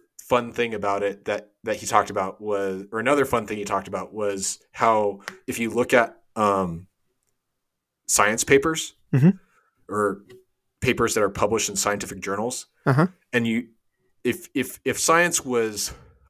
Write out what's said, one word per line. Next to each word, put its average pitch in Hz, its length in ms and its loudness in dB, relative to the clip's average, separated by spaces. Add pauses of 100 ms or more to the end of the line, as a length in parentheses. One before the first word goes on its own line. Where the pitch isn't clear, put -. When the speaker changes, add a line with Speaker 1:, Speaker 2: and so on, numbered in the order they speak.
(200)
Speaker 1:
fun 120 320 0
thing 117 200 -2
about 101 300 -2
it 101 220 -4
that, 104 280 -6 (120)
that 107 120 -2
he 107 100 -10
talked 101 240 2
about 98 300 -4
was, 98 520 -4
or 110 80 -4
another 135 240 2
fun 113 220 -2
thing 107 100 -6
he 101 80 -6
talked 98 240 -4
about 92 240 -8
was 101 480 -4 (120)
how 107 480 2 (280)
if - 100 -6
you 113 120 -4
look 123 240 0
at, 117 240 2 (180)
um, 95 500 0 (1200)
science 107 380 2
papers 156 500 2 (200)
Speaker 2:
Mm-hmm. 143 160 8 (580)
Speaker 1:
or 101 340 -2 (580)
papers 117 320 2
that 110 100 2
are 98 60 2
published 104 400 0
in 98 80 -6
scientific 95 440 -4
journals. 104 460 -6 (200)
Speaker 2:
Uh-huh. 143 220 4 (240)
Speaker 1:
And 117 140 2
you, 113 220 -2 (560)
if, - 300 -4
if, 127 320 -4
if 127 120 -2
science 170 460 2
was 113 480 -2 (380)